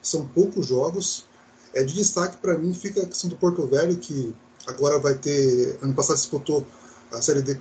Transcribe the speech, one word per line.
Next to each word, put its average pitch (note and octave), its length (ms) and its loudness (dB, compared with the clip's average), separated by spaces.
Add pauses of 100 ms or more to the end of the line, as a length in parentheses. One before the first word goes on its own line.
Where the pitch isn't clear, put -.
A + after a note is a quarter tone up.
são D3+ 260 -4
poucos F3 400 2
jogos. D#3 580 -2 (460)
É, C3+ 120 0
de C#3+ 100 -2
destaque F#3 440 0
pra F3 200 0
mim F3 160 -2
fica G3 300 -4
a - 20 -2
questão - 240 -6
do - 60 -8
Porto F3 320 2
Velho, D#3+ 300 2
que C3 360 -6 (320)
agora C#3+ 320 0
vai C#3 160 2
ter, C3+ 720 2
ano C3+ 100 0
passado C#3+ 220 2
disputou D3 500 -2 (460)
a - 100 -8
Série C#3 220 2
D C3+ 180 -4